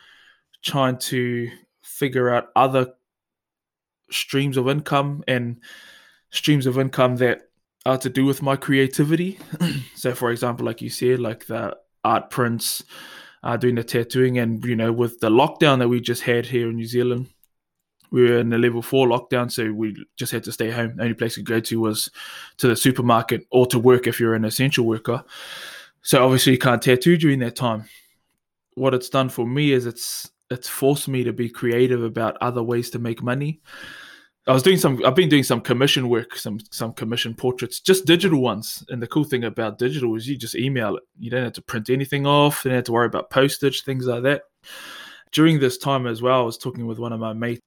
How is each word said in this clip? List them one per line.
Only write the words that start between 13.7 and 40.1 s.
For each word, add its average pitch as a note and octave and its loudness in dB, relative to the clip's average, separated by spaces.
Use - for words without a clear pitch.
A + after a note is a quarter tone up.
the A#2 -2
tattooing, B2 0
and, A2+ -2
you A#2+ -2
know, A2+ 2
with A#2 -2
the A2+ 0
lockdown C#3 4
that A#2+ 2
we A#2+ 0
just A#2+ -4
had A#2+ 0
here A#2+ -2
in A2+ -6
New A2+ -6
Zealand, A#2+ -2
we B2 6
were B2 6
in A#2 0
a A2+ 2
level A#2 2
four C3+ 2
lockdown, A#2+ -2
so A2 -4
we G#2+ -4
just - -6
had A#2 -4
to A2+ -10
stay A2+ -4
home. A#2 -4
The G2 -4
only A#2 0
place A2+ -4
we G#2 -10
could A2+ -6
go A2+ 2
to A2+ -2
was G#2+ -2
to C3 2
the A#2 4
supermarket A#2+ 2
or B2+ 6
to B2 0
work B2 6
if A2+ -2
you're A2+ 2
an A2 0
essential A#2+ 0
worker. A2+ -2
So B2+ 4
obviously C3 6
you B2 4
can't A#2+ 2
tattoo C#3 4
during D3 2
that A#2 -4
time. A2 -4
What C3 0
it's B2+ -6
done C3 0
for A#2+ -4
me C#3+ 0
is B2 2
it's, - -10
it's - -8
forced C#3+ 0
me C3 -2
to A#2 -2
be A#2 -4
creative B2 2
about A2+ -4
other B2 -2
ways A#2+ -2
to A#2+ -6
make A#2 -6
money. C#3+ -4
I B2+ 4
was C3 4
doing F#3+ 6
some, C#3+ 2
I've C3 4
been E3+ 4
doing C#3+ 6
some A#2+ 0
commission B2+ 2
work, A#2 0
some, G#2+ -8
some A#2 -8
commission A#2 -6
portraits, B2 -4
just F#3 2
digital E3+ 4
ones. A2 -4
And B2 -8
the A#2 -6
cool D3+ 0
thing B2 -2
about A2 -4
digital B2 -2